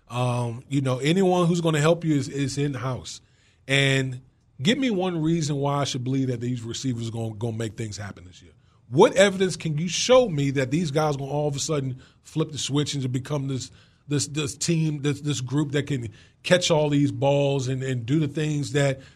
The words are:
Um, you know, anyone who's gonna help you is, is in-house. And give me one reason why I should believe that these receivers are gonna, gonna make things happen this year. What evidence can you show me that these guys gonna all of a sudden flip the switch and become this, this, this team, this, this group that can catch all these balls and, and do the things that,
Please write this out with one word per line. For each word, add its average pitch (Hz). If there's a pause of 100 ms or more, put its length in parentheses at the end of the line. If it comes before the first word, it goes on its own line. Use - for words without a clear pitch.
Um, 123
you 139
know, 131
anyone 180
who's 170
gonna 160
help 165
you 156
is, 131
is 139
in-house. 127 (460)
And 135 (420)
give 214
me 269
one 180
reason 156
why 139
I 143
should 135
believe 131
that 123
these 123
receivers 117
are -
gonna, 113
gonna 110
make 113
things 107
happen 95
this -
year. - (360)
What 156
evidence 190
can 156
you 170
show 247
me 143
that 135
these 156
guys 151
gonna 135
all 147
of 143
a -
sudden 131 (220)
flip 151
the 131
switch 143
and 131
become 135
this, 131 (360)
this, 143
this 151
team, 160
this, 143
this 147
group 131
that 143
can 120 (340)
catch 180
all 151
these 143
balls 139
and, 131
and 127
do 147
the 147
things 147
that, 139 (160)